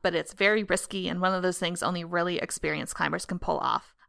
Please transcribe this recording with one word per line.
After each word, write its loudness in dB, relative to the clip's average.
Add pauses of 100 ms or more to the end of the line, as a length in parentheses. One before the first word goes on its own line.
but 2
it's -2
very 4
risky -2
and -2
one 4
of 0
those 2
things -2
only 0
really 0
experienced -4
climbers -2
can -4
pull 0
off. -2 (140)